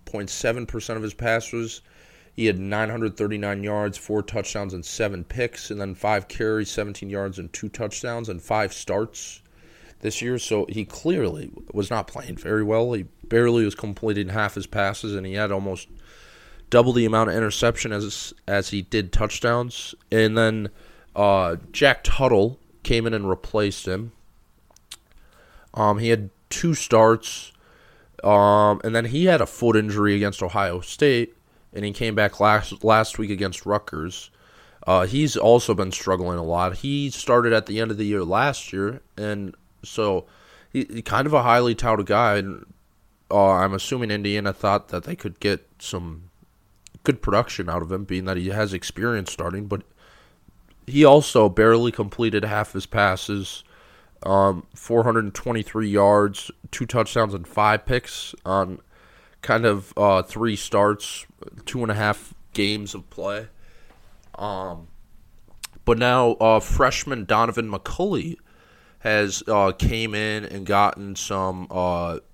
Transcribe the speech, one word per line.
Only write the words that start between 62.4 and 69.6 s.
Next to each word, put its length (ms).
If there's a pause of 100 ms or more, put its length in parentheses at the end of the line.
games 420
of 160
play. 360 (880)
Um, 520 (960)
but 140
now, 420
uh, 180
freshman 680
Donovan 440
McCulley 680 (640)
has, 480
uh, 240